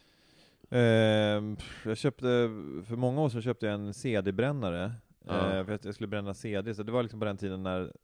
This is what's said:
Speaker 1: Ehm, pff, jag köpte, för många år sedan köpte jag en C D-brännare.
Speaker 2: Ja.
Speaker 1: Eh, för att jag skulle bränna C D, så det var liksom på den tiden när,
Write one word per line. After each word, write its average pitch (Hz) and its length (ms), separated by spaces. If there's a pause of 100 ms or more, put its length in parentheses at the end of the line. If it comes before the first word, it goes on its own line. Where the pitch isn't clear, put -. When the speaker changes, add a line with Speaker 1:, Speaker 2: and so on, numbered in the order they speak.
(680)
Speaker 1:
Ehm, 107 840
pff, - 300
jag 110 120
köpte, 131 260 (600)
för 117 120
många 127 260
år 147 60
sedan 113 140
köpte 113 240
jag 104 80
en 101 200
C 110 260
D-brännare. 101 720 (320)
Speaker 2:
Ja. 90 320
Speaker 1:
Eh, 95 80
för 101 80
att 104 120
jag 101 100
skulle 110 120
bränna 101 280
C 101 280
D, 110 120
så 104 80
det 110 100
var 123 100
liksom 110 180
på 107 60
den 98 100
tiden 95 260
när, 92 300 (120)